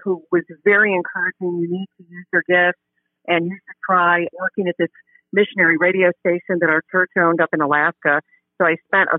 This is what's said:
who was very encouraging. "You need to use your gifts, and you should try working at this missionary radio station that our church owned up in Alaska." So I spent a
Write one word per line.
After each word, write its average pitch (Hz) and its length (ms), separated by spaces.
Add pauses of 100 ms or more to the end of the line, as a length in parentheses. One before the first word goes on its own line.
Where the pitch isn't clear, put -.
who 180 200 (100)
was 170 120 (200)
very 202 300
encouraging. 175 640
"You 170 100
need 185 180 (100)
to 180 100
use 175 240
your 170 160
gifts, 180 320 (480)
and 170 160
you 180 80
should - 320
try 175 420 (140)
working 185 280
at 170 100
this 170 120 (440)
missionary 185 420
radio 180 440
station 175 400
that 165 100
our 156 100 (100)
church 185 280
owned 170 240
up 160 100
in 160 80
Alaska." 147 640 (400)
So 170 60
I 165 80 (100)
spent 196 260
a - 60